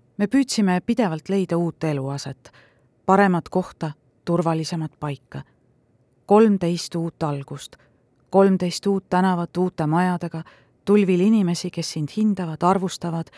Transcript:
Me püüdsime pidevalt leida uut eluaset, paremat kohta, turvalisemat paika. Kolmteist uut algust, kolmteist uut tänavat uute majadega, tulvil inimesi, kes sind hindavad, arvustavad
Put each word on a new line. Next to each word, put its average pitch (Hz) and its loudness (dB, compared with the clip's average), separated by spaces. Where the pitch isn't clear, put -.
Me 202 -2
püüdsime 202 0
pidevalt 196 -2
leida 190 0
uut 170 -4
eluaset, 139 -6
paremat 190 4
kohta, 180 -4
turvalisemat 160 -2
paika. 139 -10
Kolmteist 202 2
uut 165 -6
algust, 143 -8
kolmteist 190 2
uut 196 -2
tänavat 180 0
uute 180 -2
majadega, 170 -2
tulvil 196 4
inimesi, 180 2
kes - -8
sind 151 -6
hindavad, 185 -2
arvustavad 175 -2